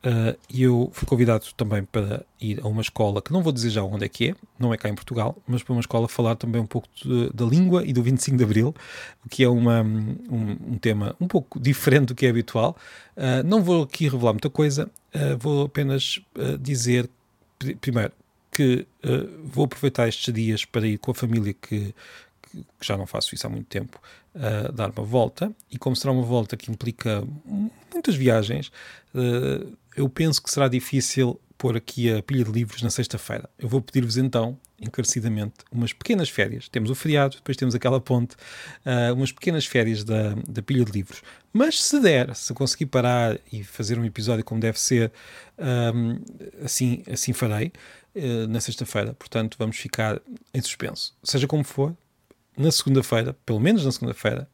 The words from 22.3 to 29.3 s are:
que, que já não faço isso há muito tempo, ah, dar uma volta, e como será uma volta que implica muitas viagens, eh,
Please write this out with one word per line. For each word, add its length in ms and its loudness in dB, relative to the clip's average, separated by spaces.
que, 160 -20
que 300 -14
já 80 0
não 100 -4
faço 300 -6
isso 100 -8
há 40 -6
muito 180 -8
tempo, 340 -10
ah, 380 -4
dar 200 -2
uma 140 -6
volta, 460 0
e 80 -12
como 160 -2
será 200 -2
uma 100 2
volta 320 0
que 160 -10
implica 500 -4
muitas 240 0
viagens, 560 2
eh, 540 0